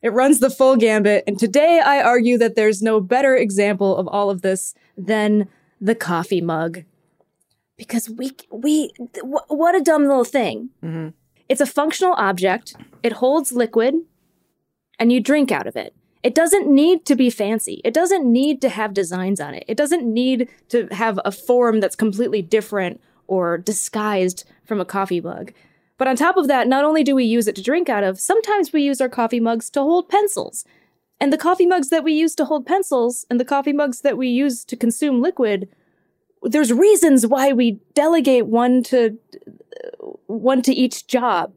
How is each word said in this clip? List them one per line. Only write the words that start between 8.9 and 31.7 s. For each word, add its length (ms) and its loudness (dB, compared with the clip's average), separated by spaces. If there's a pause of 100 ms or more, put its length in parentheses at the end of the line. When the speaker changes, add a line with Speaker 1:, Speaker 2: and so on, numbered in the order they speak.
Speaker 1:
th-, 120 -14
wh-, 260 -6
what 240 0
a 80 2
dumb 240 2
little 180 2
thing. 460 -4 (120)
Speaker 2:
Mm-hmm. 260 -8 (400)
Speaker 1:
It's 120 0
a 60 2
functional 480 -2
object. 600 -2 (260)
It 120 -2
holds 380 0
liquid 420 0 (1040)
and 140 2
you 80 2
drink 300 0
out 160 -4
of 100 -12
it. 180 -12 (280)
It 120 -2
doesn't 340 2
need 380 4
to 80 2
be 160 2
fancy. 540 -6
It 100 0
doesn't 300 2
need 380 2
to 60 0
have 260 -6
designs 460 -4
on 140 -10
it. 140 -14
It 80 -4
doesn't 360 0
need 360 -2 (220)
to 200 -2
have 340 -4
a 60 -4
form 500 2
that's 140 -2
completely 480 -2
different 580 -4 (280)
or 300 -2
disguised 840 -4 (200)
from 160 -6
a 40 -4
coffee 360 -4
mug. 320 -12 (460)
But 100 0
on 80 0
top 200 2
of 120 0
that, 180 2
not 180 2
only 200 2
do 100 2
we 100 2
use 220 0
it 100 -2
to 60 -14
drink 260 -2
out 140 0
of, 160 -2
sometimes 540 -2
we 100 0
use 180 -2
our 80 -2
coffee 320 -2
mugs 300 -2
to 120 -2
hold 260 0
pencils. 560 -2 (560)
And 120 2
the 60 0
coffee 280 0
mugs 240 0